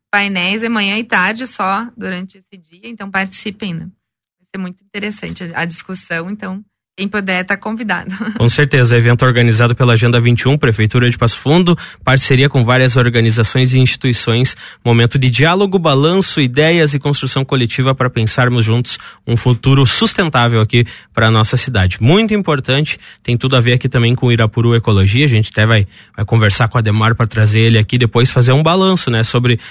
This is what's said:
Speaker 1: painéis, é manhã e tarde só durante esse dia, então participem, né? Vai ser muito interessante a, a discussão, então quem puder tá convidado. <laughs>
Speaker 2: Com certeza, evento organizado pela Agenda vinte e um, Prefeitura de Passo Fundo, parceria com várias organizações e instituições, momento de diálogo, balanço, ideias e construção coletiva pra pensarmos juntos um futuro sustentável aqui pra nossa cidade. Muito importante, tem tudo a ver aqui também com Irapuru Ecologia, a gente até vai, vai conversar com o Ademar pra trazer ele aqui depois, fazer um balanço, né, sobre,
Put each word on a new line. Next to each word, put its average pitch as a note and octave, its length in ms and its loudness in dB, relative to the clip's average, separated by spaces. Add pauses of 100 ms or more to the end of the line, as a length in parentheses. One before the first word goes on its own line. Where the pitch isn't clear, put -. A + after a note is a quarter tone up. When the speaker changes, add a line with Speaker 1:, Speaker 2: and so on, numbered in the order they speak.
(100)
Speaker 1:
painéis, G3+ 520 -2
é A#3 60 -4
manhã G#3 300 -2
e A#3 60 -6
tarde G#3+ 420 -2
só G#3 500 -6
durante F#3 420 -12
esse F#3 240 -20
dia, F3 280 -20
então G3+ 200 -14
participem, G3 600 -8
né? E3 80 -8 (580)
Vai F3+ 160 -20
ser F#3+ 60 -12
muito F3+ 240 -12
interessante G3+ 600 -12
a, E3 160 -8
a E3 40 -4
discussão, E3+ 680 -10
então G3+ 320 -10 (320)
quem G3 140 -6
puder F#3 340 -4
tá F#3+ 140 -6
convidado. G3+ 540 -8 (140)
<laughs> A3 120 -8
Speaker 2:
Com - 140 2
certeza, B2+ 480 2
evento A#2 260 2
organizado A#2+ 500 2
pela A#2+ 200 2
Agenda A#2 260 2
vinte A#2+ 220 2
e B2 60 0
um, D3 100 2
Prefeitura A#2 500 0
de A#2+ 80 -2
Passo A#2 220 -2
Fundo, F3 360 2 (300)
parceria C3+ 460 2
com B2+ 160 2
várias B2+ 320 2
organizações A#2 720 2
e B2+ 60 2
instituições, B2 760 0 (300)
momento A#2 340 2
de B2+ 120 0
diálogo, F3+ 480 2
balanço, D#3+ 600 0
ideias D3+ 540 2
e C#3+ 60 -2
construção C#3 480 -4
coletiva C3 480 0
pra B2+ 160 -2
pensarmos A#2+ 560 0
juntos A#2+ 320 -2 (280)
um A#2 120 0
futuro C3+ 480 2
sustentável B2+ 760 0
aqui A#2+ 240 2 (300)
pra A2 160 2
nossa A2 260 2
cidade. F#2+ 420 -2
Muito G#3 360 2
importante, D3 640 -2 (220)
tem A#2+ 160 -2
tudo C3 180 0
a B2 40 4
ver A#2+ 120 2
aqui B2 160 0
também B2 260 0
com B2 160 0
Irapuru A#2 460 0
Ecologia, G#2+ 480 2
a D3 40 2
gente G#2+ 220 0
até G#2+ 140 -2
vai, A2 220 2 (280)
vai G#2 120 -6
conversar A2 420 2
com - 80 -4
o - 20 0
Ademar A2 360 0
pra A2+ 120 -2
trazer G#2+ 340 0
ele A2+ 180 4
aqui G#2+ 180 0
depois, A#2+ 340 2
fazer A#2+ 220 2
um D3 100 2
balanço, F#3 480 0
né, A#2 120 0
sobre, B2 360 0 (120)